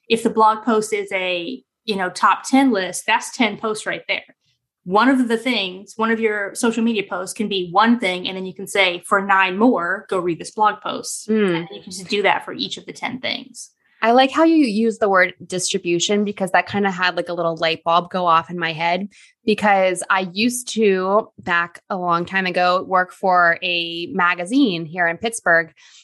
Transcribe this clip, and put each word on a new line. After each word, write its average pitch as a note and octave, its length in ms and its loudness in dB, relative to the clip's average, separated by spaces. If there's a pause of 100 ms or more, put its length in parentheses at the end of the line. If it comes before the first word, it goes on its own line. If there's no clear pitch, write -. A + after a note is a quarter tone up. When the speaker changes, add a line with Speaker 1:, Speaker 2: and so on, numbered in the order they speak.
Speaker 1:
if A3+ 160 0
the A#3 60 2
blog A3 340 4
post A3 300 0
is G3+ 180 -4
a, F#3 520 -4 (200)
you G#3 120 -4
know, F#3 160 -4
top F#3+ 320 2
ten C4+ 280 4
list, F#3 360 -4
that's A3 280 -2
ten G#3 220 0
posts - 300 -6
right E3 200 -6
there. - 160 -4 (600)
One G#3 260 4
of C4 180 2
the A3+ 100 0
things, G3+ 600 -4
one A3+ 140 0
of A3 80 0
your G#3 340 -2
social A#3 300 0
media A3+ 260 0
posts F#3 240 -8
can G#3 160 -6
be F#3 220 -4
one A3+ 280 4
thing, F#3 280 -4
and F#3+ 100 -8
then F#3+ 80 -8
you F#3 80 -10
can G3 140 -12
say, F#3 400 0
"For G3+ 120 2
nine F#3+ 380 2
more, G3+ 500 2
go F#3+ 120 -2
read E3+ 200 -2
this - 120 -14
blog G#3 300 0
post." - 460 -10
Speaker 2:
Mm. G#3 280 2
Speaker 1:
And E3+ 160 -4
you G3+ 100 -16
can - 100 -18
just F#3 160 -14
do G3+ 140 0
that F#3+ 240 0
for - 80 -12
each F#3 240 -8
of F#3 80 -20
the F3 80 -16
ten - 260 -10
things. - 520 -10 (320)
Speaker 2:
I A3 80 4
like C4 200 4
how D#4 120 2
you E4 220 4
use A3 320 0
the G#3+ 120 0
word F#3 260 2 (100)
distribution, F#3 800 -2
because G3 280 -4
that F3+ 140 2
kind G3+ 220 -2
of F#3+ 60 0
had, F3+ 220 0
like, F3 140 -4
a F3+ 40 -6
little E3+ 220 -2
light D#3+ 280 -2
bulb E3+ 260 2
go F3+ 160 -2
off E3 240 4
in F3 80 -8
my E3 160 -4
head, E3+ 360 -2 (360)
because G3 640 2
I F#3+ 240 0
used A#3 360 -2
to, G3+ 680 2
back F3 500 -2
a G3+ 100 -4
long F3 280 0
time F#3+ 220 -2
ago, F3+ 340 2
work F#3 300 0
for F3 500 2
a E3+ 460 -4
magazine F3+ 800 0
here E3+ 220 -2
in E3 100 -2
Pittsburgh. E3+ 540 0 (320)